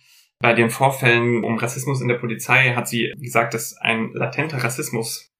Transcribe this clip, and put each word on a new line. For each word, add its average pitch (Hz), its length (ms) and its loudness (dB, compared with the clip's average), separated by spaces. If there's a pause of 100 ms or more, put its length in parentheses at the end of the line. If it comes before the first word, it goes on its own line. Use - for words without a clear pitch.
(400)
bei 120 120 4
den 113 160 4
Vorfällen 120 760 2
um 113 140 0
Rassismus 131 420 -2
in 123 80 -2
der 123 80 2
Polizei 123 580 0
hat 120 140 -2
sie 113 300 -2
gesagt, 117 360 0
dass - 220 -6
ein 113 360 -2
latenter 135 500 -4
Rassismus - 760 -6